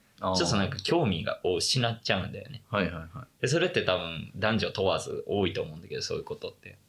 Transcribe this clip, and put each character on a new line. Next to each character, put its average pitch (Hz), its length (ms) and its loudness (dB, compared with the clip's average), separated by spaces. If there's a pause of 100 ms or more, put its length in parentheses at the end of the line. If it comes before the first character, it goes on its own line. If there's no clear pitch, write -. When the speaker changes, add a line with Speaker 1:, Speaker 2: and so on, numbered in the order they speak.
(200)
Speaker 1:
あ 95 120 0
ー。 92 40 2
Speaker 2:
ち 92 80 4
ょ - 40 2
っ - 20 0
と 110 60 4
な 98 100 4
ん - 60 0
か - 60 -6
興 165 280 2
味 85 180 2
が、 - 200 -2
を 90 120 4
失 120 320 2
っ 113 140 -2
ち - 120 2
ゃ 92 80 2
う 87 40 -4
ん - 60 -6
だ - 100 -8
よ - 80 -14
ね。 - 200 -14
Speaker 1:
は 101 120 2
い 90 40 4
は 78 60 -2
い - 40 -8
は 82 80 -8
い。 - 380 -14
Speaker 2:
で、 127 60 2
そ 156 120 2
れ 185 80 4
っ - 20 -2
て 110 140 0
多 92 120 2
分 82 400 -6
男 113 220 2
女 87 140 0
問 95 140 0
わ 82 120 4
ず - 300 -6
多 98 180 2
い 85 80 0
と 92 80 -2
思 78 140 -6
う - 20 -14
ん 85 40 -14
だ 92 60 -16
け - 80 -8
ど、 69 60 -4
そ 85 140 -4
う - 20 -2
い 78 40 -6
う - 20 -16
こ - 120 -10
と - 140 -10
っ - 60 -14
て。 98 220 -20 (120)